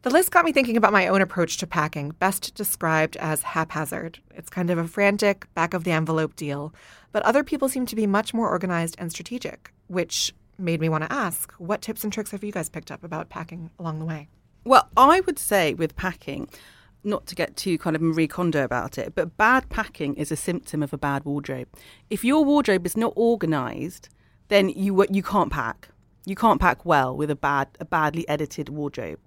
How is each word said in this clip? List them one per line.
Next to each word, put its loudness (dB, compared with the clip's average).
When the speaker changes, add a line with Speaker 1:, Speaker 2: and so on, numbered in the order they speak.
Speaker 1:
The -2
list 4
got 4
me 0
thinking 2
about 4
my 6
own 4
approach 0
to -6
packing, -4
best -2
described 0
as -4
haphazard. -6
It's -18
kind -4
of 0
a -4
frantic, 2
back-of-the-envelope 0
deal, -8
but 0
other 4
people -2
seem -4
to -8
be 0
much 0
more 0
organized -2
and -8
strategic, -12
which -4
made -2
me 2
want 0
to -8
ask, -4
what -6
tips -8
and -4
tricks -6
have -10
you -8
guys -6
picked -14
up -14
about -8
packing -12
along -6
the -6
way? -8
Speaker 2:
Well, 6
I 8
would -2
say 2
with -2
packing, -8
not -4
to -14
get -4
too -2
kind -2
of 0
Marie 2
Kondo 0
about -4
it, -8
but -2
bad 4
packing -6
is -6
a -2
symptom -4
of -6
a -8
bad -2
wardrobe. -6
If -4
your 4
wardrobe 4
is -2
not 0
organised, 0
then 6
you -2
w-, 6
you 2
can't 2
pack. -6
You -6
can't 4
pack 2
well 2
with -2
a 0
bad, 0
a -8
badly 0
edited -4
wardrobe. -8